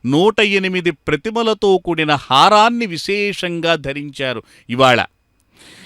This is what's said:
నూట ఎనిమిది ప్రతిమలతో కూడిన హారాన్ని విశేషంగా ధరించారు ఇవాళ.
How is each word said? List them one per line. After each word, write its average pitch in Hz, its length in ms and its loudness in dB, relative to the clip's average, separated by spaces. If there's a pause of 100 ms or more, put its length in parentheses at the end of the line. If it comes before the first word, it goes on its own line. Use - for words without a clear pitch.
నూట 175 340 2
ఎనిమిది 190 520 -2
ప్రతిమలతో 208 840 -2
కూడిన 156 380 -2
హారాన్ని 208 720 4
విశేషంగా 175 880 -4
ధరించారు 139 680 -8 (260)
ఇవాళ. 123 360 4 (800)